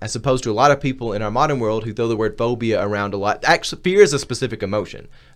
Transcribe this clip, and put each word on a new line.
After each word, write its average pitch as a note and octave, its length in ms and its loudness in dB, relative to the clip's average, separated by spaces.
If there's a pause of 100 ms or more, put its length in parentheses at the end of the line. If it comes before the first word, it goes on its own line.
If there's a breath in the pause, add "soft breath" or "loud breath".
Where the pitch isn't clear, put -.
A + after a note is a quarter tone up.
as G#2+ 160 -6
opposed B2+ 280 0
to A#2 60 0
a G#2 40 0
lot C3+ 160 6
of C#3 100 2
people B2+ 320 -4
in G#2 80 -4
our G#2+ 100 -4
modern C#3 300 0
world A2 240 -2
who A2+ 80 -6
throw A#2 160 -2
the A2+ 80 0
word G#2+ 220 -2
phobia A2+ 440 0
around G2+ 300 -2
a G2+ 60 -4
lot, G2+ 260 -2
actually, E3 380 0
fear F#3 180 6
is D3 140 8
a C3+ 40 0
specific A#2 440 -6
emotion. G2 440 -6 (300 soft breath)